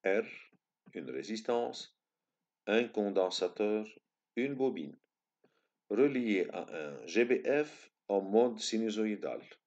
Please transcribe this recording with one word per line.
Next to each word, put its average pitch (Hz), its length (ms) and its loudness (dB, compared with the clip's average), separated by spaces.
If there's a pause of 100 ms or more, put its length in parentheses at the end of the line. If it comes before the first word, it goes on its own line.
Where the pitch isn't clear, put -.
R, 101 200 2 (680)
une - 180 -10
résistance, 120 880 -4 (680)
un 110 180 4
condensateur, 104 1000 0 (520)
une 135 180 -2
bobine, 110 420 -2 (960)
reliée 117 600 2
à 90 200 -6
un 73 340 -8
G 92 180 4
B 120 180 2 (220)
F - 260 -14 (160)
en 101 140 2
mode 110 400 2
sinusoïdal. 107 840 -2 (240)